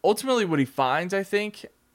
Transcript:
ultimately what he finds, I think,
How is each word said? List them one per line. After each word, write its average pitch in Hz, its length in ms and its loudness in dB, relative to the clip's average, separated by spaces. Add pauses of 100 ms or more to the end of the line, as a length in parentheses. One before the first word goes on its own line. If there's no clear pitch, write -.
ultimately 226 400 2
what 165 160 0
he 135 60 4
finds, 143 480 -2
I 196 100 0
think, 208 420 -4 (300)